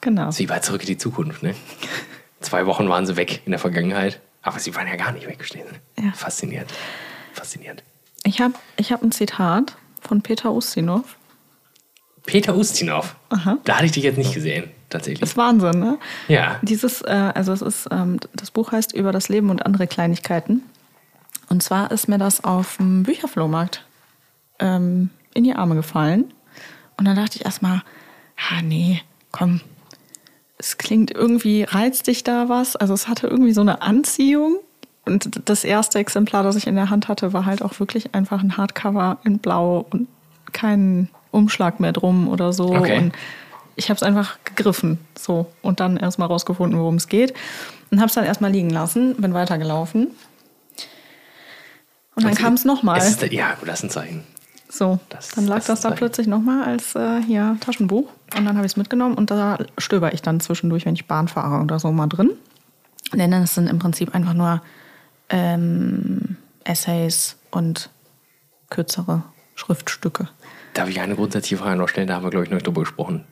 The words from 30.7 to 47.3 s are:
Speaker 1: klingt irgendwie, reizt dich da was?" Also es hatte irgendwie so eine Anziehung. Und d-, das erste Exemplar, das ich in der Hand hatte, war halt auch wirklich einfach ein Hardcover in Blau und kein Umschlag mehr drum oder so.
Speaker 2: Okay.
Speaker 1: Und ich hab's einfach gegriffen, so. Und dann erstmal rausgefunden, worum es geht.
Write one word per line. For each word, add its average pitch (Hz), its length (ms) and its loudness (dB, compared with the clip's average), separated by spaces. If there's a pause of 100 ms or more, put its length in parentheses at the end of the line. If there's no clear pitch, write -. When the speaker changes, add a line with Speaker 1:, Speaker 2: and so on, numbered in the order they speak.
Speaker 1:
klingt 220 320 2
irgendwie, 220 540 2
reizt 233 420 0
dich 247 160 2
da 240 260 0
was?" 247 280 0
Also 196 180 2
es 196 140 -2
hatte 226 180 -2
irgendwie 247 260 4
so 214 100 4
eine 208 200 4
Anziehung. 294 760 4 (480)
Und - 280 0
d-, - 100 -8
das 208 200 2
erste 214 340 2
Exemplar, 208 460 2
das 196 100 2
ich 208 140 0
in 190 80 2
der 196 120 2
Hand 208 200 2
hatte, 202 240 -2
war 185 140 0
halt 196 160 0
auch - 180 -6
wirklich 208 340 -4
einfach 196 300 0
ein 185 120 2
Hardcover 196 680 0
in 208 160 2
Blau 175 500 2
und 240 160 -2 (460)
kein 190 560 2 (240)
Umschlag 208 480 2
mehr 170 120 2
drum 180 360 4
oder 180 240 2
so. 180 220 0
Speaker 2:
Okay. 180 240 4
Speaker 1:
Und 175 140 2 (600)
ich - 160 -6
hab's 202 120 0
einfach 202 420 2
gegriffen, 175 540 0 (200)
so. 170 320 -2 (120)
Und 185 180 0
dann 185 160 2
erstmal 180 320 -2
rausgefunden, 175 500 0
worum 165 180 2
es 170 120 -2
geht. 254 240 2 (580)